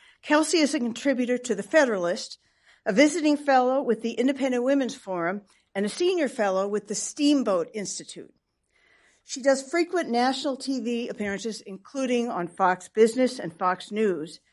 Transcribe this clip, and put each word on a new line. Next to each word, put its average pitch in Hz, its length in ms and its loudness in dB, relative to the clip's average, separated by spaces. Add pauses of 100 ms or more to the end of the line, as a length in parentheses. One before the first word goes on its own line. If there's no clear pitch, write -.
(220)
Kelsey 311 360 2
is 302 160 2
a 294 60 -2
contributor 240 580 -2
to 247 160 -4
The 196 80 -4
Federalist, 220 760 0 (460)
a 220 80 -2
visiting 294 440 4
fellow 269 440 2
with 226 220 -2
the 226 100 -4
Independent 254 520 0
Women's 269 320 0
Forum, 185 460 -4 (300)
and 202 140 -2
a - 20 -4
senior 349 400 0
fellow 196 380 0
with 202 220 -4
the 202 80 -8
Steamboat 240 760 0
Institute. 180 600 -12 (920)
She - 180 -10
does 269 280 2
frequent 339 400 0
national 262 460 0
T 262 240 -6
V 233 280 -4
appearances, 202 520 -6
including 240 680 -4
on 175 200 -4
Fox 185 400 0
Business 240 500 4
and 180 180 -10
Fox 180 360 -2
News. 180 480 -2 (120)